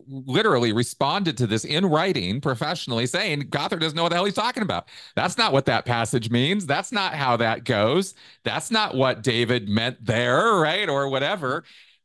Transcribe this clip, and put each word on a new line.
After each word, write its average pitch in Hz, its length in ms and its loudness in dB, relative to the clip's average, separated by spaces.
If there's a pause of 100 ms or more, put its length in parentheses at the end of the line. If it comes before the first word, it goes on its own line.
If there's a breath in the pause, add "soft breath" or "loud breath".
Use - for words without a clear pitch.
literally 135 680 2
responded 151 640 0
to 123 80 2
this 107 180 -2
in 151 220 0
writing 151 560 0
professionally 131 640 -2
saying, 165 420 -4
"Gothard 165 320 -4
doesn't 160 160 -2
know 165 60 0
what 170 80 2
the 170 60 0
hell 185 100 0
he's 202 80 -2
talking 233 280 -2
about. 101 260 -4 (280 loud breath)
That's 160 220 0
not 208 160 2
what 135 120 4
that 117 200 2
passage 117 440 0
means. 156 360 0
That's 151 260 -2
not 196 220 -2
how 131 240 2
that 117 260 0
goes. 127 500 2 (300 loud breath)
That's 117 260 -4
not 214 240 0
what 127 280 2
David 117 460 0
meant 113 360 -2
there," 123 500 2
right? 175 340 2
Or 139 200 0
whatever. 143 560 -2 (400 loud breath)